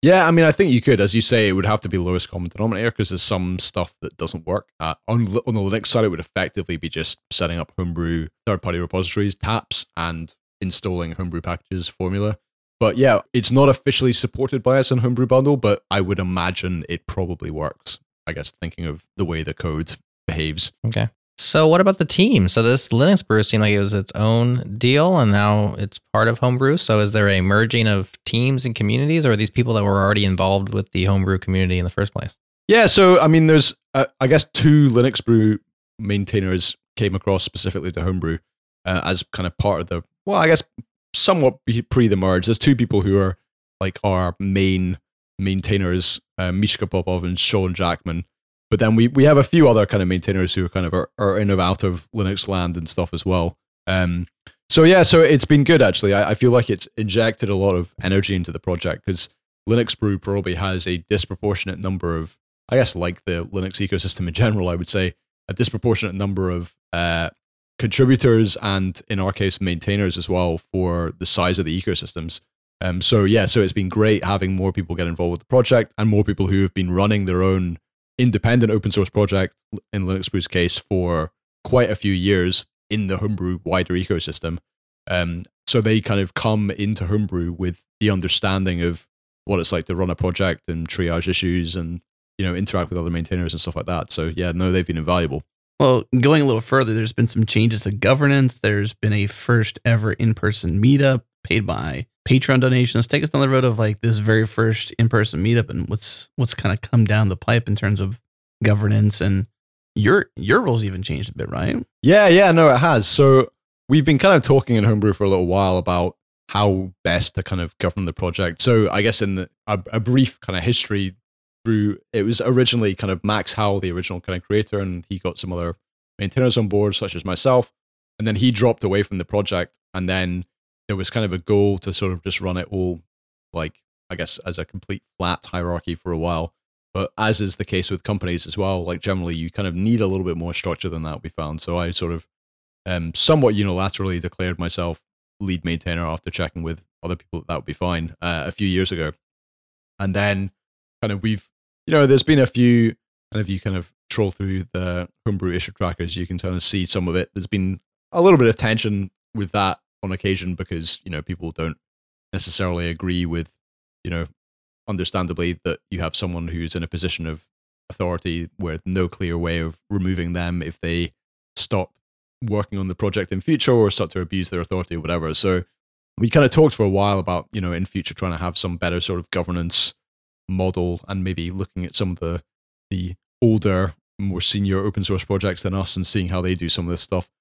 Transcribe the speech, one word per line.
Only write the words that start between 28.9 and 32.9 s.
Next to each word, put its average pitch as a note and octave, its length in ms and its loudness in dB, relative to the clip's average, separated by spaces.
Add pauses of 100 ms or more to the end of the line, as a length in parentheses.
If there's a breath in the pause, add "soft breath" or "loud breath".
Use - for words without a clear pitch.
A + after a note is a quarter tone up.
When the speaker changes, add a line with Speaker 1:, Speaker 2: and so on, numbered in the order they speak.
Speaker 2:
or A#2 60 4
are - 20 2
these G#2 160 0
people A#2+ 240 0
that G#2 80 2
were G2 180 4
already G2+ 240 2
involved G2 480 2
with G2+ 180 -4
the F#2 140 0
Homebrew F#2+ 320 2
community F#2 400 0
in F2+ 60 0
the F2+ 80 -4
first G2+ 200 -2
place? - 240 -8 (320)
Speaker 1:
Yeah, A3 200 6
so, F#3 320 8